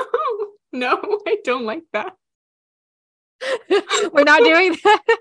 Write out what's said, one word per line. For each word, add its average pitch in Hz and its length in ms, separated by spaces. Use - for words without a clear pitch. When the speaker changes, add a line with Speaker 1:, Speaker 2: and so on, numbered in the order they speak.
Speaker 1:
No, 320 540
I 415 180
don't 247 220
like 226 280
that. 220 200
Speaker 2:
<laughs> 427 720
We're 294 120
not 311 180
doing 339 400
that. 415 180